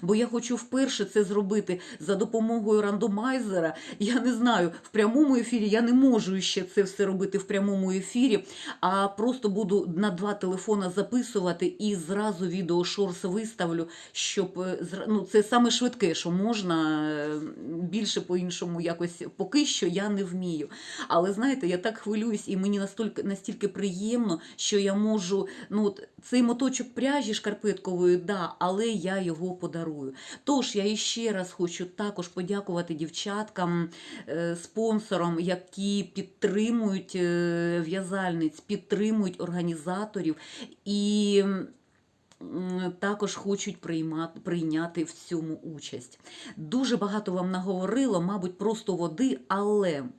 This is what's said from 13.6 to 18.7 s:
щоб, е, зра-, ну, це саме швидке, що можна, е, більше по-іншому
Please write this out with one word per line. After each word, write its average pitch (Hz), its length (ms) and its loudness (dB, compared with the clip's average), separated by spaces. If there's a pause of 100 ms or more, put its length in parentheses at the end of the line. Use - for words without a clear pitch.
щоб, - 480 -2
е, 185 200 -2
зра-, 180 280 -6
ну, 202 240 2
це 214 100 8
саме 240 280 6
швидке, 233 440 2
що 170 160 -2
можна, 170 800 2
е, 151 300 -2 (420)
більше 190 380 -2
по-іншому 180 600 -2